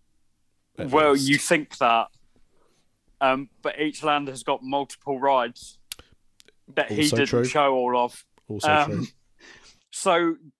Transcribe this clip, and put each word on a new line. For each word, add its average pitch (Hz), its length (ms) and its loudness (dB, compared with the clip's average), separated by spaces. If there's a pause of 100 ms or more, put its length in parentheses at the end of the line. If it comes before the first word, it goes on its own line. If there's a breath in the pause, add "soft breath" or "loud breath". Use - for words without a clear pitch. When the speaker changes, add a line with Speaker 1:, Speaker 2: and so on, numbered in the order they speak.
(760)
Speaker 1:
At - 120 -8
Speaker 2:
Well, 147 240 4
Speaker 1:
least. 139 160 2
Speaker 2:
you 143 80 2
think 151 400 -2
that, 117 300 2 (1160)
um, 131 280 0 (120)
but - 180 -6
each 151 240 -6
land 147 240 0
has 131 160 -12
got 139 180 -2
multiple 135 580 -6
rides 127 580 -2 (1000 soft breath)
that 143 160 -2
he 147 120 0
Speaker 1:
Also 147 140 2
Speaker 2:
didn't 110 120 2
Speaker 1:
true. 123 160 2
Speaker 2:
show 139 300 2
all 123 220 0
of. 120 280 -4 (240)
Speaker 1:
Also 107 200 -4
Speaker 2:
Um, 151 220 2
Speaker 1:
true. 107 160 -6 (840 loud breath)
Speaker 2:
so 170 440 0 (240)